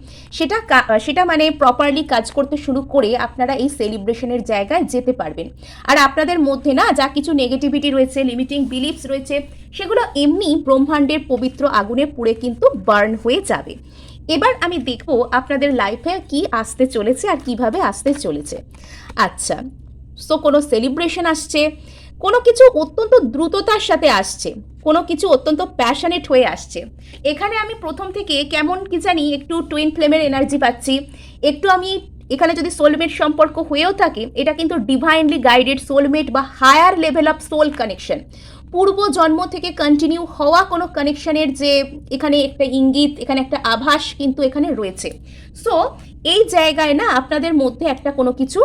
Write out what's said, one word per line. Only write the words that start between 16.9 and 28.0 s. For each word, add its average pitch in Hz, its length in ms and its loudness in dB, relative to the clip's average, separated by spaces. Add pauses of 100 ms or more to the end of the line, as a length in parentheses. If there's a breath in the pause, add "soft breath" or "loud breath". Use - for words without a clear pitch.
চলেছে 233 380 -2
আর 277 120 -2
কিভাবে 240 340 -2 (120)
আসতে 269 200 -4 (120)
চলেছে। 147 340 -8 (680 loud breath)
আচ্ছা, - 320 -4 (720)
so 311 60 0 (120)
কোনো 294 120 4 (140)
সেলিব্রেশন 311 640 -2
আসছে, 302 280 -2 (600 loud breath)
কোনো 403 140 2 (100)
কিছু 480 160 8 (180)
অত্যন্ত 440 320 0 (200)
দ্রুততার 392 560 0
সাথে 320 200 4 (120)
আসছে, - 280 -6 (380)
কোনো 320 220 2
কিছু 339 160 -2 (100)
অত্যন্ত 302 260 0 (180)
প্যাশনেট 294 520 -2
হয়ে - 220 6
আসছে। - 260 -12 (520 loud breath)
এখানে 403 320 -4
আমি 440 100 -10 (100)
প্রথম 320 240 -10 (100)